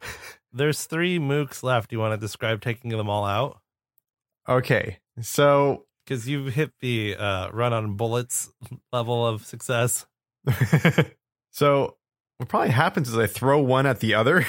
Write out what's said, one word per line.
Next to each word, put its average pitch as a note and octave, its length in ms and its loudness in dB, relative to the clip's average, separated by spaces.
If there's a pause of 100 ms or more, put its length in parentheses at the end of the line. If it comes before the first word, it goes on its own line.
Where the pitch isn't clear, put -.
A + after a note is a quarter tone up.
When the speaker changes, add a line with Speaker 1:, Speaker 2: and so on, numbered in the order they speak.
(520)
Speaker 1:
There's C#3+ 340 0
three F3 340 0
mooks C#3+ 440 -2
left. B2 300 0
You A2+ 60 -2
wanna A2 180 -2
describe A2 440 -4
taking A#2 280 -6
them A2 200 -4
all G#2 140 -2
out? G#2 380 -2 (880)
Speaker 2:
Okay, B2 480 0 (240)
so C#3+ 640 2 (220)
Speaker 1:
'Cause A#2+ 200 -8
you've C3+ 280 -4
hit D3 160 -2 (100)
the, A2+ 340 -2
uh, F#2+ 360 -4
run A#2+ 220 0
on G#2+ 220 -4
bullets A#2 560 -4 (400)
level A#2+ 340 0
of A2 200 -2
success. A#2+ 600 -2 (400)
Speaker 2:
<laughs> C3+ 60 2 (1000)
So C#3+ 440 2 (420)
what B2 120 -8
probably G#3 220 2
happens C#3+ 360 2
is A2+ 100 -2
I A2+ 100 4
throw C#3 340 2
one C3 240 4
at C3+ 140 2
the G#2+ 160 2
other. B2+ 340 4